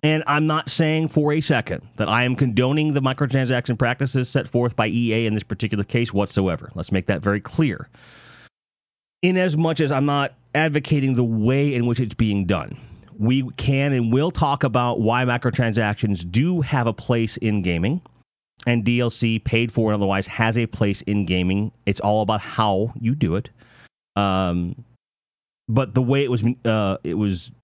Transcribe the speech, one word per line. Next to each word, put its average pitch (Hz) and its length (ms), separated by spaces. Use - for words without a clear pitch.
and 156 240
I'm 151 180
not 156 240
saying 156 400
for 147 240
a 156 80
second 113 400
that - 120
I 117 160
am 127 120
condoning 135 580
the 139 80
microtransaction 131 760
practices 127 520
set - 180
forth 120 280
by 113 120
E 117 240
A 113 140
in 107 80
this 107 100
particular 104 400
case 117 300
whatsoever. 95 640
Let's 82 160
make 92 160
that 90 140
very 101 200
clear. - 480
In 185 140
as 180 200
much 165 240
as 143 100
I'm 139 140
not 143 280
advocating 143 640
the 120 80
way 123 500
in 120 140
which 120 120
it's 113 140
being 101 320
done, 85 320
we 123 400
can 139 340
and 120 220
will 143 160
talk 143 340
about 123 380
why 117 240
microtransactions 110 1040
do 160 300
have 127 240
a 113 80
place 117 440
in 104 260
gaming, 90 360
and 120 160
D 120 160
L 120 100
C, 113 300
paid 113 320
for 110 200
and 107 40
otherwise, 98 320
has 113 320
a 113 80
place 101 340
in 104 240
gaming. 92 460
It's 98 120
all 107 220
about 104 200
how 107 600
you 117 140
do 92 200
it. - 140
Um, 92 600
but 110 280
the 131 80
way 135 200
it 131 60
was, 117 140
uh, 107 380
it 85 120
was 98 340